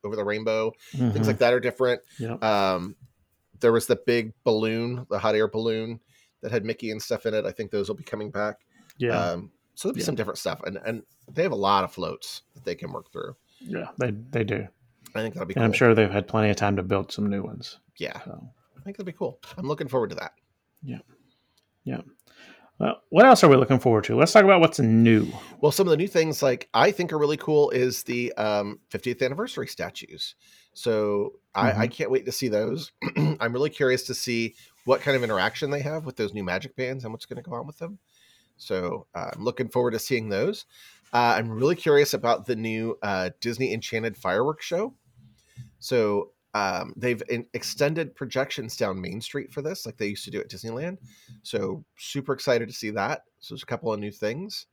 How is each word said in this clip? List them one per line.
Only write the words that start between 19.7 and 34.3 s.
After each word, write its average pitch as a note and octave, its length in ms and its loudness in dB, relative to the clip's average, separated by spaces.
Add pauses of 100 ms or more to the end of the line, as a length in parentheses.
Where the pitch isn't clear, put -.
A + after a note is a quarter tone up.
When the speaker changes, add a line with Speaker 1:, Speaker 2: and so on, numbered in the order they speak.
Speaker 1:
forward A#2+ 220 0
to F2 60 -10
that. - 160 -10 (500)
Speaker 2:
Yeah. B2+ 160 -10 (880)
Yeah. C3 160 -8 (760)
Well, - 220 -2 (100)
what F#3 140 8
else C4 200 10
are E3+ 40 12
we C#3 80 12
looking B2+ 220 6
forward A2+ 260 4
to? A2+ 120 0
Let's D3 160 6
talk G#3+ 120 10
about F#3+ 160 8
what's D#3+ 200 4
new. A2+ 460 8 (340)
Speaker 1:
Well, D3+ 120 4
some G3 140 2
of F3 40 2
the D3+ 60 6
new F#3 120 -2
things, D#3+ 340 2
like, C3+ 320 0
I C3 160 6
think E3+ 220 -4
are D#3 60 -2
really D3 180 2
cool D3 340 2
is B2+ 320 0
the, A#2+ 320 -4
um, G#2 460 -2 (100)
fiftieth - 320 -4
anniversary C#3 460 -6
statues. - 680 -12 (400)
So G#2 600 0 (200)
I, G2+ 140 4
I G2+ 40 2
Speaker 2:
Mm-hmm. G#2 200 2
Speaker 1:
can't A#2 180 -4
wait C3 160 0
to B2 60 -6
see - 160 -4
those. A2 440 -2 (120)
<clears throat> - 120 -6
I'm D3+ 360 0
really C#3 180 -2
curious B2+ 340 2
to B2 100 -8
see A#2 400 -4 (300)